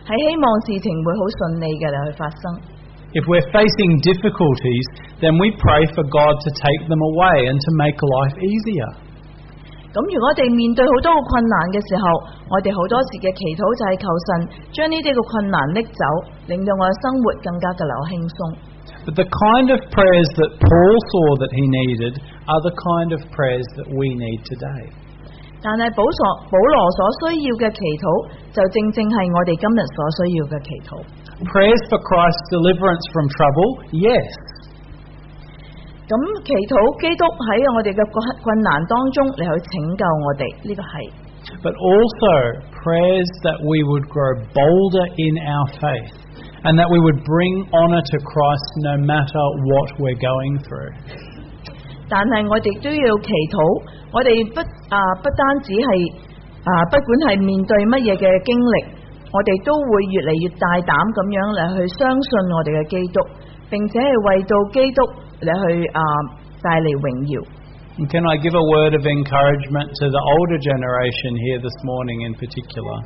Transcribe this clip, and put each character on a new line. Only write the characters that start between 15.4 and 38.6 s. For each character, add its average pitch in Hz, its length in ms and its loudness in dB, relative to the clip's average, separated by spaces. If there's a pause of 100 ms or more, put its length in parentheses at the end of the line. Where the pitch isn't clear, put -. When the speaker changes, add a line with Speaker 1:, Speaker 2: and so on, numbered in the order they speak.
Speaker 1:
難 190 100 -2 (140)
拎 220 160 -2
走， - 160 -8 (480)
令 175 160 -4
到 196 80 0
我 190 160 0
嘅 - 80 0
生 262 240 -2
活 - 20 2 (140)
更 185 100 -10 (140)
加 180 160 -2
嘅 165 80 -4
嚟 131 80 -4 (160)
輕 170 240 -6
鬆。 - 40 -18 (680)
Speaker 2:
But 156 80 -8
the 185 160 0
kind 247 400 4
of 262 80 4 (160)
prayers 180 360 6 (120)
that 151 160 2
Paul 180 360 8 (200)
saw 165 120 4 (200)
that - 80 -8
he 135 160 0
needed 127 480 -2 (320)
are 156 160 2
the 175 80 -2
kind 170 400 -2
of 143 160 -6
prayers 127 380 -2 (100)
that 143 160 -14
we 135 240 -2
need 113 240 -6
today. 131 480 -12 (720)
Speaker 1:
但 214 160 -6
係 233 160 0
保 208 80 0
所-， 285 160 0 (320)
保 190 80 4
羅 277 160 6 (240)
所 - 0 - (320)
需 302 160 -4
要 - 20 -2 (140)
嘅 220 80 0
祈 214 100 -16 (220)
禱， - 20 -8 (460)
就 - 80 -4 (160)
正 - 20 0 (140)
正 220 160 -4
係 202 240 0
我 175 160 0
哋 170 80 0
今 175 160 -4
日 226 100 2 (140)
所 - 40 -8 (200)
需 - 0 - (180)
要 - 20 0 (120)
嘅 151 40 -6 (120)
祈 - 40 -16 (200)
禱。 - 0 - (640)
Speaker 2:
Prayers 202 340 6
for 208 140 0
Christ's 170 480 2
deliverance 175 540 2 (100)
from 156 160 0
trouble, 156 400 2 (240)
yes. 208 400 2 (1700)
Speaker 1:
噉 - 80 -6 (320)
祈 - 80 -4
禱 208 240 0 (240)
基 330 160 0
督 349 80 2
喺 262 480 0
我 226 80 2
哋 208 160 -2
嘅 214 40 0 (120)
困-， 220 80 -2 (240)
困 233 40 -2 (120)